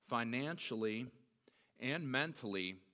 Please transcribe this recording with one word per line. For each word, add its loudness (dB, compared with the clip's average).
financially, 0
and 0
mentally 0